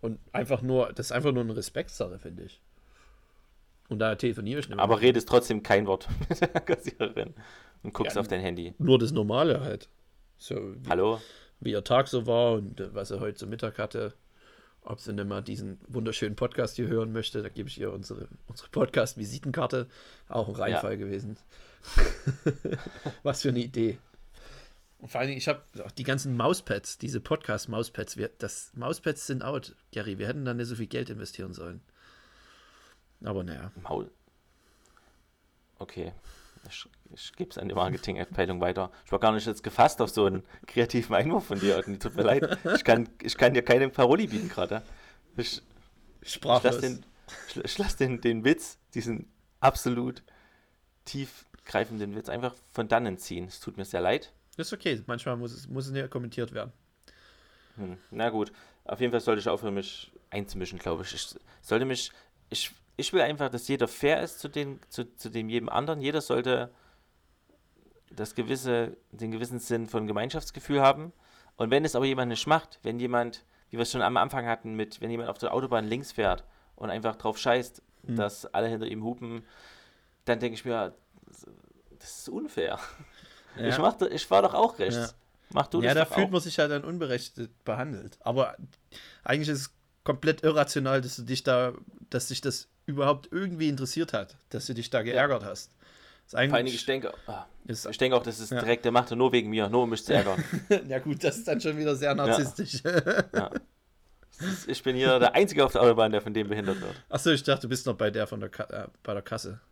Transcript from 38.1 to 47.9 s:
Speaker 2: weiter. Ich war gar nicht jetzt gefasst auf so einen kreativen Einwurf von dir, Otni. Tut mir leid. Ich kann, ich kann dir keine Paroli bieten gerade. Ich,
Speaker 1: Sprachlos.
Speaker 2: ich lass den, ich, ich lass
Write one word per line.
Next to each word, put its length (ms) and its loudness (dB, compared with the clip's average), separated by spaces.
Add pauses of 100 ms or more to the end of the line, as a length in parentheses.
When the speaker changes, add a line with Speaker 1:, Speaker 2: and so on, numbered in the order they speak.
Speaker 2:
weiter. 320 0 (140)
Ich 60 -4
war 80 2
gar 120 6
nicht 140 0
jetzt 180 -4
gefasst 380 4
auf 80 2
so 160 4
einen 180 2 (220)
kreativen 500 0
Einwurf 300 2
von 140 -4
dir, 180 4
Otni. 220 -4
Tut 160 -6
mir 80 0
leid. 340 4 (180)
Ich 80 2
kann, 240 6 (140)
ich 160 -4
kann 160 8
dir 100 6
keine 260 6
Paroli 380 6
bieten 220 -4
gerade. 320 -2 (560)
Ich, 240 -6 (600)
Speaker 1:
Sprachlos. 540 4
Speaker 2:
ich 40 -2
lass 0 -
den, 240 -4 (440)
ich, 160 -8
ich 120 -6
lass 200 0